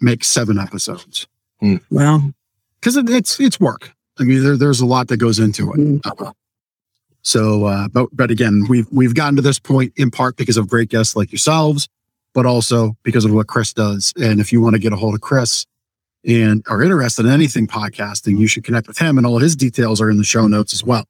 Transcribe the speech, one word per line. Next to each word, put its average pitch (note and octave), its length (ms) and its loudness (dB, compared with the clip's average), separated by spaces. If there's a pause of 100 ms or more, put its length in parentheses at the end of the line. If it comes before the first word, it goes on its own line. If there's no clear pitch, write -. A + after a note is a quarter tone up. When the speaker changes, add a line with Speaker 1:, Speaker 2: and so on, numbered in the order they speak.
Speaker 1:
make A#2+ 200 0
seven A2 360 0
episodes. - 680 -10 (340)
Speaker 2:
Hmm. G3+ 160 2 (140)
Speaker 3:
Wow. D3 300 2 (600)
Speaker 1:
'Cause A#3+ 160 0
it, A#3+ 100 0
it's, A#3+ 320 -2
it's C4+ 180 0
work. - 360 -4 (240)
I C3+ 60 0
mean, C3 200 2
there, C#3+ 140 4
there's C3+ 240 2
a B2 40 2
lot B2+ 220 0
that B2 80 0
goes A2+ 220 0
into G#2 340 0
it. D3+ 60 -2
Speaker 3:
Mm. D3 260 2
Speaker 1:
Uh, - 280 -10 (920)
so, G#2+ 420 0
uh, G2 240 -4
but, B2 240 -2
but B2+ 180 -2
again, G#2 380 2
we've, A#2+ 240 2
we've B2+ 220 2
gotten C#3+ 220 2
to C#3 40 2
this C#3 180 0
point C3 380 -2
in C3 140 0
part B2+ 260 -4
because A#2+ 220 -2
of G2+ 100 0
great A2+ 220 -4
guests A2+ 260 -2
like G2+ 160 -2
yourselves, D3+ 560 0 (460)
but B2+ 100 2
also A#2 580 0
because A2+ 220 0
of G#2+ 80 2
what G#2+ 140 2
Chris - 260 -4
does. G#2 480 -2
And A2 200 2
if G2+ 120 -2
you A#2+ 80 4
wanna A2+ 180 2
get G#2 140 -2
a G#2 40 -4
hold G#2 180 -2
of G#2 80 -6
Chris - 420 -2 (580)
and A2 460 2
are A2 140 -2
interested C3+ 420 0
in B2 80 4
anything C3+ 340 2
podcasting, G#2 720 -6
you G#2+ 100 2
should A2+ 160 -4
connect A#2+ 240 -4
with - 100 -12
him, D#3 180 0
and B2 100 2
all A#2+ 120 0
his D#3 180 2
details A#2 460 -2
are G#2+ 80 2
in G#2 80 2
the G#2 60 2
show A2+ 220 2
notes G#2 280 0
as - 100 -8
well. A2+ 260 -2